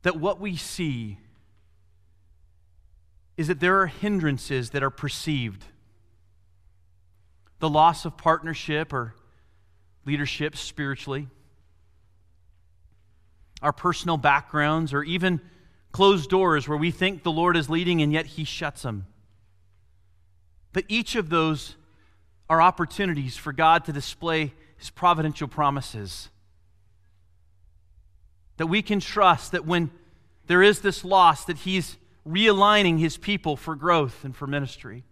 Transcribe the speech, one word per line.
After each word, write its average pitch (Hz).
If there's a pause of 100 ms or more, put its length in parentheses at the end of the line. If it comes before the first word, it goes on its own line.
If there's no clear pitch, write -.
that 175
what 185
we 196
see 120 (2250)
is 156
that 165
there 185
are 185
hindrances 143
that 139
are 139
perceived. 131 (1900)
The 160
loss 156
of 147
partnership 160
or 117 (920)
leadership 143
spiritually, 139 (2250)
our 147
personal 170
backgrounds, 147
or 147
even 175 (500)
closed 190
doors 175
where 151
we 160
think 185
the 175
Lord 170
is 147
leading 170
and 147
yet 160
he -
shuts -
them. 101 (1700)
But 185
each 226
of 175
those 160 (720)
are 165
opportunities 170
for -
God 165
to 160
display 156 (240)
his -
providential 156
promises. 135 (2250)
That 165
we 202
can 208
trust 185
that 156
when 170 (540)
there 180
is 208
this 196
loss, 175
that 156
he's 185 (300)
realigning 202
his 160
people 165
for 160
growth 147
and 127
for 143
ministry. 131